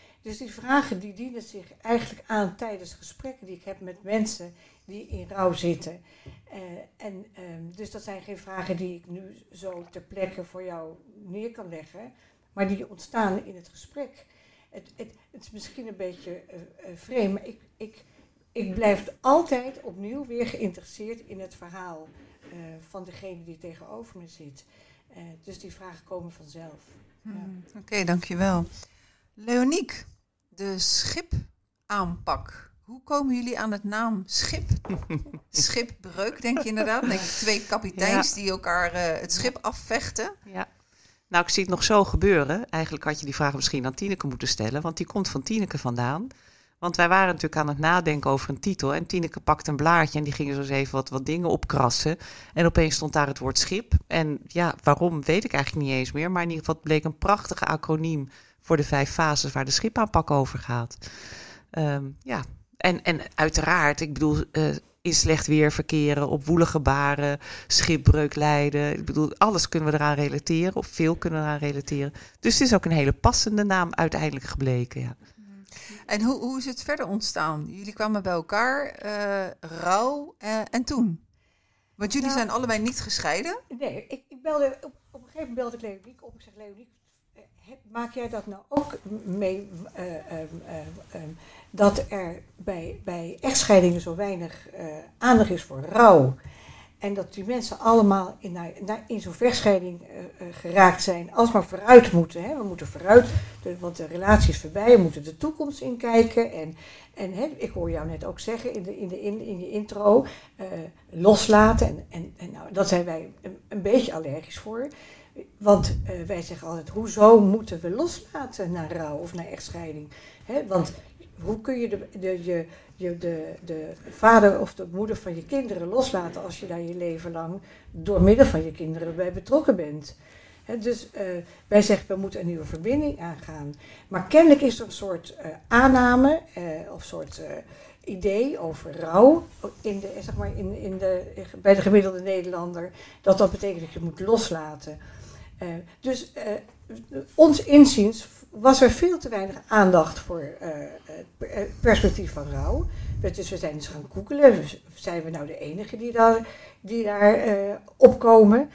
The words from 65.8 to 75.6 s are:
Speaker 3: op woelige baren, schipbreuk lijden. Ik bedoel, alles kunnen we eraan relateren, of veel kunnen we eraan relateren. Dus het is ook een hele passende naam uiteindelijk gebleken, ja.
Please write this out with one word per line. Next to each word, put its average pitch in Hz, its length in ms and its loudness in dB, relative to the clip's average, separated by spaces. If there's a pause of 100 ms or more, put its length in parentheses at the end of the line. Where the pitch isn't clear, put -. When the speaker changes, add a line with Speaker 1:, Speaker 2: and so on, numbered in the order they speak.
Speaker 3:
op 143 160 -2
woelige 165 360 4
baren, 143 580 0 (280)
schipbreuk 151 680 4
lijden. 147 640 2
Ik - 60 -10
bedoel, 151 320 -2
alles 202 320 -2
kunnen 160 200 -2
we 151 60 0
eraan 147 200 0
relateren, 147 640 -2
of - 100 -6
veel 160 300 -2
kunnen 160 240 -4
we 151 60 -4
eraan 147 120 -4
relateren. 143 540 -6 (280)
Dus 233 180 0
het - 100 4
is 233 60 6
ook 190 100 2
een 170 60 -2
hele 143 220 2
passende 208 520 2
naam 185 300 0
uiteindelijk 151 520 -2
gebleken, 127 540 -4
ja. 123 160 -8 (920)